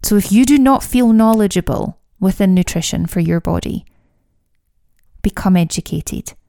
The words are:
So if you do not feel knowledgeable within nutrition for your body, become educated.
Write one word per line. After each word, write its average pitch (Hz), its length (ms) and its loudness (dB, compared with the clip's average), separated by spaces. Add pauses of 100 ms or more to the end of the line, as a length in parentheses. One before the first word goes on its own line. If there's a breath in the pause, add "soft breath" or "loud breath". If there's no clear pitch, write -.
So 208 140 0
if 202 140 0
you 226 140 4
do 285 140 4
not 269 260 4
feel 247 280 2
knowledgeable 220 840 0 (220)
within 190 340 2
nutrition 175 520 -2
for - 120 -6
your 170 220 -2
body, - 440 -6 (1400)
become 190 340 0
educated. - 800 -4 (140)